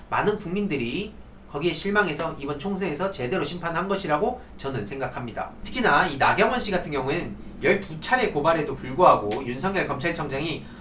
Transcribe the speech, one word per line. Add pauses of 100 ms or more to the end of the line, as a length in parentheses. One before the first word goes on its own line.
많은
국민들이 (380)
거기에
실망해서
이번
총선에서
제대로
심판한
것이라고 (160)
저는
생각합니다. (120)
특히나
이
나경원
씨
같은
경우에는 (280)
열두
차례
고발에도
불구하고
윤석열
검찰청장이 (160)